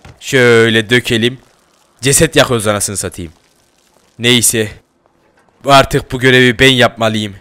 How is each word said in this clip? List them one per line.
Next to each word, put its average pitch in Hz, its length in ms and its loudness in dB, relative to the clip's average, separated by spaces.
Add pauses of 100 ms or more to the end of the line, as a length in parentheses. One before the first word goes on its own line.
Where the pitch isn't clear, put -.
(180)
Şöyle 113 680 2
dökelim. 120 480 -2 (640)
Ceset 143 340 -2
yakıyoruz 123 320 0
anasını 104 300 -4
satayım. 87 340 -12 (880)
Neyse. 113 500 0 (960)
Artık 139 460 2
bu 131 80 -8
görevi 127 400 2
ben 131 120 4
yapmalıyım. 110 680 -2